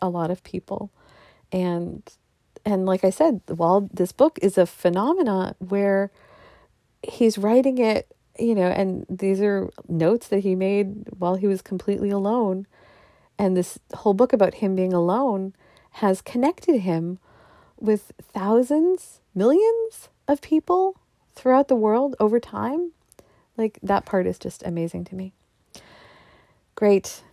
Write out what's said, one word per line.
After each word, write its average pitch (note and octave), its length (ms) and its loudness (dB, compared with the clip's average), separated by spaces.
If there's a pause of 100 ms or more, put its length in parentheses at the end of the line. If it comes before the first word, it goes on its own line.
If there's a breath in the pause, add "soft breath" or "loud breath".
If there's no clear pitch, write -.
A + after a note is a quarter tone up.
a F#3 80 -2
lot F3 200 -4
of F3+ 140 -6
people. G3+ 480 -12 (600 soft breath)
And, F3 520 -4 (640)
and F#3+ 200 0
like F#3 180 2
I F#3+ 60 6
said, B3+ 380 2
while F3+ 460 2
this F3+ 180 -2
book D#4 300 2
is F#3+ 160 0
a F3+ 80 6
phenomena G3+ 960 0
where G3 520 0 (880 soft breath)
he's - 360 0
writing B3+ 400 2
it, A3 300 0 (300)
you A#3 160 0
know, F#3 140 2
and F#3 420 -2
these F#3+ 320 -2
are G3 300 -2 (160)
notes E3+ 400 0
that G3 120 0
he F#3+ 160 0
made G3+ 500 -2 (120)
while F3+ 180 -2
he F#3+ 120 -2
was G3 140 0
completely G3+ 480 -4
alone. G3+ 580 -2 (720 soft breath)
And F#3+ 160 2
this F3+ 240 -4 (140)
whole G#3 200 0
book A#3+ 200 2
about G3+ 220 4
him F#3+ 200 -2
being F#3 180 0
alone F#3+ 600 0 (380 soft breath)
has F#3+ 300 0
connected C4+ 580 0
him F3 380 -4 (640 soft breath)
with G#3+ 320 -2 (100)
thousands, B3+ 1000 0 (120)
millions A4 760 0 (180)
of C#4+ 140 0
people F#4 580 0 (340)
throughout C4 360 2
the C4 60 2
world A#3 440 0
over A3 200 2
time. B3+ 520 -6 (680 soft breath)
Like, A3 240 -4
that G3 240 -2
part F#3 220 -2
is F#3 100 -4
just - 260 -14
amazing E3+ 420 -6
to F#3+ 100 -16
me. F#3+ 160 -12 (1400 loud breath)
Great. G3+ 580 2